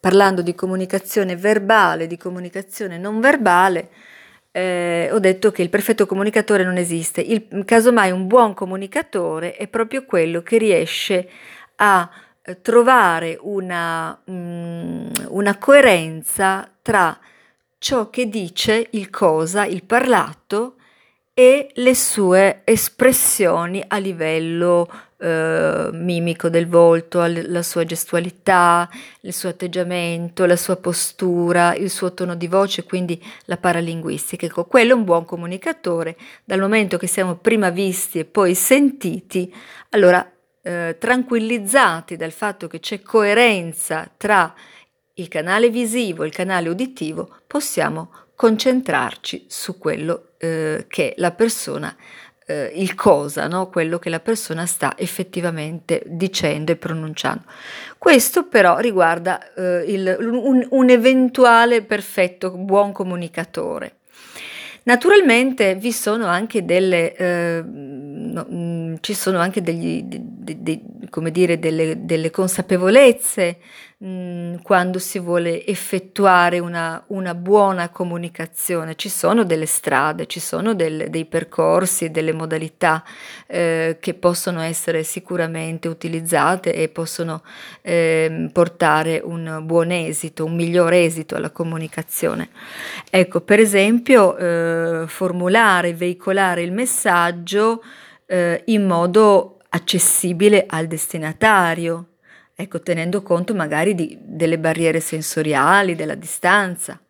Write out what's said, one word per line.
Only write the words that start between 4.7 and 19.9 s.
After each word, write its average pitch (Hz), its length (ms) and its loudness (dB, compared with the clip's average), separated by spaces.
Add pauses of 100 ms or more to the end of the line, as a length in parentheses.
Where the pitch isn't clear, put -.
ho 220 60 2
detto 190 320 4
che 190 120 -4
il 175 80 -2
perfetto 208 360 0
comunicatore 202 580 0
non 180 120 -2
esiste. 170 440 -4
Il, 202 440 -4
casomai 226 460 4
un 185 160 -4
buon 220 280 4
comunicatore 185 1000 -6
è 202 140 -10
proprio 226 360 -4
quello 170 380 0
che 226 160 2
riesce 180 720 0 (480)
a, 190 320 4 (340)
eh, 180 180 -16
trovare 214 800 4
una, 170 800 -6 (120)
mm, 170 800 -10 (180)
una 202 300 -2
coerenza 196 1080 2 (140)
tra 185 360 0 (600)
ciò 220 320 -4
che 247 180 -4
dice, 214 640 -2
il 202 180 -6
cosa, 170 560 0
il 180 200 -6
parlato, 233 920 0 (580)